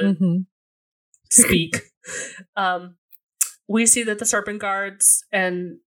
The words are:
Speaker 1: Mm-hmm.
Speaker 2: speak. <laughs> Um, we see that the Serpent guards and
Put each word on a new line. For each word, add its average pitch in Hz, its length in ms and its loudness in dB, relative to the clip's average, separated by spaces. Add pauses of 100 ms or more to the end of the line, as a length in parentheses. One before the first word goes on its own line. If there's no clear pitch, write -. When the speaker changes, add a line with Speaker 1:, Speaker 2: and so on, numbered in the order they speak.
Speaker 1:
Mm-hmm. 180 340 2 (920)
Speaker 2:
speak. 165 460 2 (400)
<laughs> - 400 -14
Um, 180 400 -2 (720)
we 226 180 2
see 233 160 4
that 214 160 -4
the 226 80 -6
Serpent 208 340 -2
guards 196 720 0
and 180 460 -2 (120)